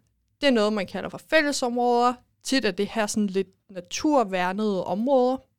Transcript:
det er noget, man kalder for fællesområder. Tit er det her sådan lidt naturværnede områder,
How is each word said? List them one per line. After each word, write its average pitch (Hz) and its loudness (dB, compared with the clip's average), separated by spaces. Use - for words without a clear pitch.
det 294 0
er 285 4
noget, 214 2
man 208 -4
kalder - -8
for - -14
fællesområder. 247 2
Tit 262 0
er 214 0
det 202 -2
her 214 -2
sådan 208 -2
lidt 190 -2
naturværnede 190 -2
områder, 247 0